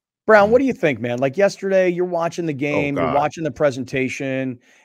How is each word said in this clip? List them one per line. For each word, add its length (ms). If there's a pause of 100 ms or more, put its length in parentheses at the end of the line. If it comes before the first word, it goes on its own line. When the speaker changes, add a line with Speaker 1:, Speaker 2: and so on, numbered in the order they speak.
(280)
Speaker 1:
Brown, 200
Speaker 2:
Yeah. 40
Speaker 1:
what 80
do 60
you 80
think, 260
man? 200
Like, 180
yesterday, 520
you're 140
watching 420
the 80
Speaker 3:
Oh, 40
Speaker 1:
game, 400
you're 80
Speaker 3:
God. 100
Speaker 1:
watching 300
the 60
presentation 1080 (260)